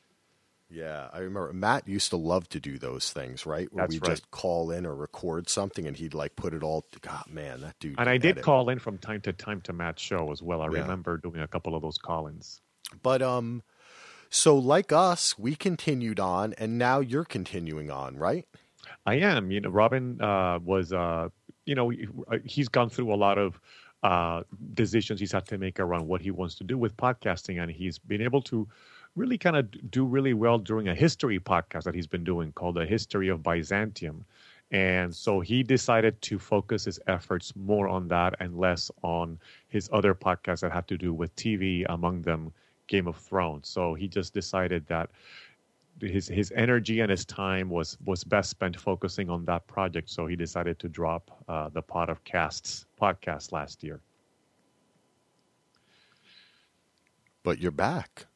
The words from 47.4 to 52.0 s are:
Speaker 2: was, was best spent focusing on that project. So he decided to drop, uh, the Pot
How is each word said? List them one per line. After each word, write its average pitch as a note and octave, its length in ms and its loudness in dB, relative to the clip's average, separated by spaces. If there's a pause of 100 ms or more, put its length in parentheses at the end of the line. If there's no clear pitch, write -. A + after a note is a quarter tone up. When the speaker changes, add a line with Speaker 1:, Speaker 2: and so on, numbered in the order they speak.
Speaker 2:
was, E2+ 380 -2
was F#2 180 -2
best G2+ 240 2
spent F2 320 -4
focusing F#2+ 480 -2
on F2 160 -2
that E2+ 220 -2
project. E2+ 420 -4
So E2 180 -4
he F2 100 -2
decided E2+ 420 -2
to F2+ 100 -10
drop, E2 420 -4 (180)
uh, D#2 200 -4
the D#2 140 -6
Pot E2+ 260 -2